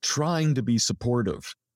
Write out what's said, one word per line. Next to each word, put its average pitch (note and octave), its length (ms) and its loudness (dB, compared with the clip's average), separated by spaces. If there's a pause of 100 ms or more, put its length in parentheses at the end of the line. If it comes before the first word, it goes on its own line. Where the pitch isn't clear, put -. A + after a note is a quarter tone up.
trying D#3 540 2
to B2+ 60 -2
be A#2 140 2
supportive, A2+ 760 -2 (220)